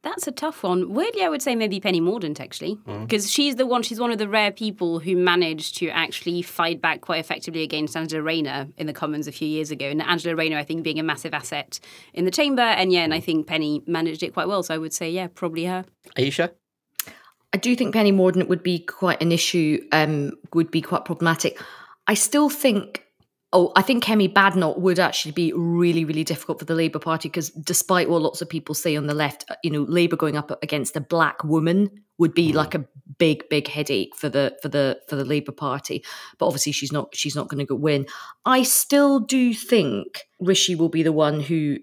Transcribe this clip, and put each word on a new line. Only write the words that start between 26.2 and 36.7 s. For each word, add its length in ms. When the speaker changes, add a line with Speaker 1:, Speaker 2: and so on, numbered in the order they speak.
Speaker 3:
difficult 340
for 60
the 100
Labour 240
Party, 300
'cause 220
despite 580
what 140
lots 180
of 80
people 260
say 220
on 100
the 80
left, 360
uh, 120
you 80
know, 120
Labour 340
going 220
up 120
against 340
a 60
black 420
woman 460
would 160
be 200
Speaker 2:
Mm. 20
Speaker 3:
like 200
a 120
big, 320
big 180
headache 480
for 140
the, 320
for 60
the, 380
for 100
the 100
Labour 260
Party. 500
But 80
obviously 260